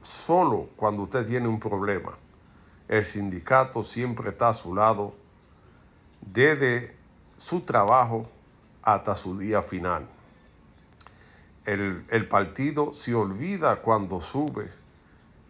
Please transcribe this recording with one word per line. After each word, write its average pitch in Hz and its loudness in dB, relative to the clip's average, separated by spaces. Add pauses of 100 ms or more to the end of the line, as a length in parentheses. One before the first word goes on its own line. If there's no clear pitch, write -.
solo 151 0
cuando 104 0
usted 117 -2
tiene 120 -2
un 110 0
problema. 101 -4 (720)
El 107 2
sindicato 104 0
siempre 113 -6
está 117 2
a 110 4
su 87 -8
lado, 104 2 (1040)
desde 123 2 (400)
su - -6
trabajo 117 2 (540)
hasta 101 2
su 92 -8
día 101 0
final. 87 -4 (1600)
El, 98 -2
el 110 0
partido 135 0
se - -4
olvida 117 0
cuando 98 0
sube 135 -6 (800)